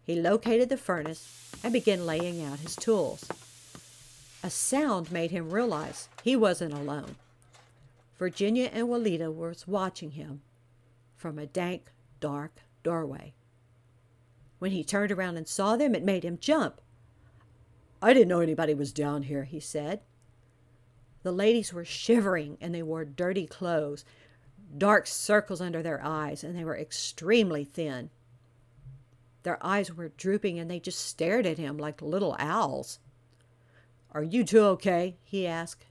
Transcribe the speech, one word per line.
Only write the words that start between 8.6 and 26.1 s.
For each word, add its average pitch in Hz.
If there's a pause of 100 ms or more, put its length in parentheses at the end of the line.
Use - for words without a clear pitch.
and 233
Welita 190
was 165
watching 185
him 143 (760)
from 151
a 147
dank, 180 (280)
dark 147 (220)
doorway. 160 (1300)
When 190
he 180
turned 202
around 180
and 156
saw 202
them, 254
it 156
made 190
him 175
jump. 262 (1200)
"I 226
didn't 233
know 180
anybody 160
was 143
down 147
here," 139
he 143
said. 151 (1200)
The 185
ladies 214
were 175
shivering, 185
and 170
they 170
wore 160
dirty 175
clothes, 151 (720)
dark 196
circles 208
under 165
their 160
eyes, 151